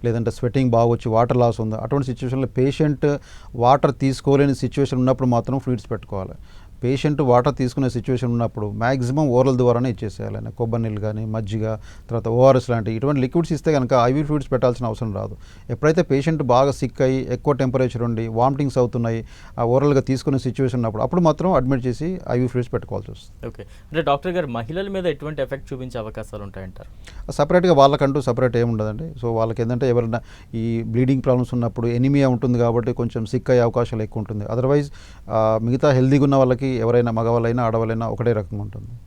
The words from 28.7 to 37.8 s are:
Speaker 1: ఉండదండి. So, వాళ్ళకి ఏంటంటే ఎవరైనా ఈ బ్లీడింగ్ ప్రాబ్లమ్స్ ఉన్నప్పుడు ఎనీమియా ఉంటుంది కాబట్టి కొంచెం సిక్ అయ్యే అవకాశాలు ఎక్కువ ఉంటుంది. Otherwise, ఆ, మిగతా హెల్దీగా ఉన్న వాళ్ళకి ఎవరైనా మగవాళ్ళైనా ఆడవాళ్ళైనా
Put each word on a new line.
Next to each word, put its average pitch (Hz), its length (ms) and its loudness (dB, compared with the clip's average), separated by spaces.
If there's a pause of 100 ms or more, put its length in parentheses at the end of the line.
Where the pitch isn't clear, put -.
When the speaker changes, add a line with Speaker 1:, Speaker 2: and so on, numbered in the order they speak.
Speaker 1:
ఉండదండి. 107 320 -4
So, 147 240 -10
వాళ్ళకి 113 360 -2
ఏంటంటే 120 260 0
ఎవరైనా 117 320 0 (340)
ఈ 113 320 -2
బ్లీడింగ్ 127 380 2
ప్రాబ్లమ్స్ 123 300 2
ఉన్నప్పుడు 117 320 -2
ఎనీమియా 135 420 4
ఉంటుంది 123 300 2
కాబట్టి 117 340 2
కొంచెం 117 340 -4
సిక్ 127 240 -2
అయ్యే 123 120 6
అవకాశాలు 117 400 0
ఎక్కువ 110 180 -6
ఉంటుంది. 104 240 -8
Otherwise, 135 480 0 (380)
ఆ, 110 320 2
మిగతా 127 280 2
హెల్దీగా 131 340 4
ఉన్న 139 120 4
వాళ్ళకి 131 360 2
ఎవరైనా 120 380 2
మగవాళ్ళైనా 117 520 0
ఆడవాళ్ళైనా 113 460 0